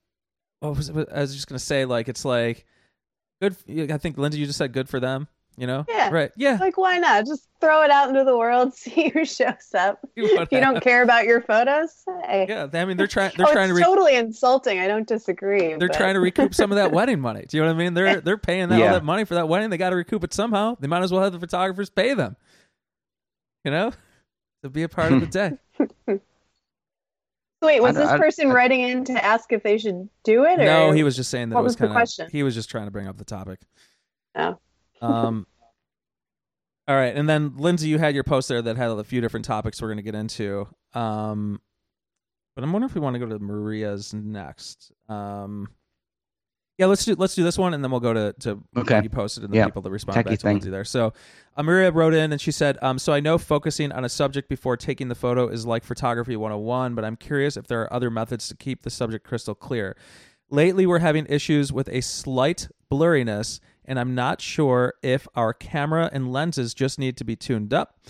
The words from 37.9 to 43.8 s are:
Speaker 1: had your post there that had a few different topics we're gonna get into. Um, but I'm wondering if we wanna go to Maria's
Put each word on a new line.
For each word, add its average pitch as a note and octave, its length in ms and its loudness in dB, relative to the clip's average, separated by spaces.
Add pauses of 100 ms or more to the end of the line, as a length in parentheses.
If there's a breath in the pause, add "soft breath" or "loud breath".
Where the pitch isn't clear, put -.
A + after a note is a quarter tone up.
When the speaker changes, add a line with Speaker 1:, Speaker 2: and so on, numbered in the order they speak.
Speaker 1:
had D3+ 160 2
your C#3 100 -2
post C3 240 0
there A#2+ 140 -2
that A2+ 160 -4
had A#2+ 140 -2
a G#2+ 120 -6
few B2 180 -4
different A2+ 240 -4
topics A2 360 -6
we're A2+ 80 -6
gonna G#2+ 140 -8
get G#2+ 120 -8
into. G2+ 520 -6 (260)
Um, G#2+ 680 -4 (960)
but B2 80 -10
I'm D3+ 80 -4
wondering A3 180 -2
if - 60 -10
we D#3 60 -4
wanna B2+ 180 -2
go B2 60 -6
to A2 140 -8
Maria's G#2 720 -6